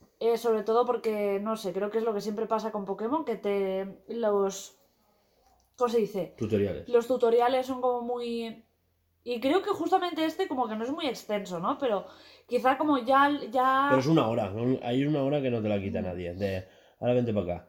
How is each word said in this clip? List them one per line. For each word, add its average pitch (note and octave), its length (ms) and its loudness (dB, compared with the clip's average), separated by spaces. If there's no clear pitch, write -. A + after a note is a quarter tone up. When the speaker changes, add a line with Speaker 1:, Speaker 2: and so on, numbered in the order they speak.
Speaker 1:
eh, A3+ 200 2
sobre A3+ 240 0
todo A3 240 4
porque, G#3+ 520 0
no A3 160 -2
sé, G#3+ 160 -6
creo G3 200 -2
que A3+ 80 0
es A3 40 -2
lo A3+ 120 0
que G3+ 60 -2
siempre G#3 260 -4
pasa G#3+ 240 -2
con G3+ 120 -6
Pokémon, G#3+ 420 -2
que A3+ 100 -2
te, G3 720 -2
los, G3+ 680 -2
¿cómo B3 120 2
se A#3 100 2
dice? F#3+ 380 -4
Speaker 2:
Tutoriales. G2 520 0
Speaker 1:
Los A#3 180 4
tutoriales B3 600 4
son B3+ 140 -4
como B3 200 0
muy, A#3 640 -6
y A#3+ 160 -4
creo D4 220 4
que G4+ 100 -6
justamente E4+ 540 0
este F4 220 -2
como B3+ 200 -2
que A3 80 -4
no A3 80 -4
es B3 80 -4
muy D#4+ 160 -4
extenso, G3 520 -4
¿no? A3+ 180 -2
Pero G#3+ 280 0
quizá B3 300 2
como D4+ 220 2
ya, C4+ 300 4
ya C4 380 2
Speaker 2:
Pero F#3+ 120 4
es B2+ 60 0
una D3+ 200 4
hora, A2+ 220 0
¿no? A#2 340 0
Hay B2+ 220 0
una D3 180 0
hora C#3+ 180 0
que C3 100 -2
no A#2 100 -2
te G#2 80 -2
la G#2 100 0
quita G2+ 220 -4
Speaker 1:
Mm. F#2+ 40 -4
Speaker 2:
nadie, F2+ 280 -6
de, F#2+ 340 -4
"Ahora A#2+ 140 0
vente B2 200 2
pa' G#2 80 2
acá, F2 280 -6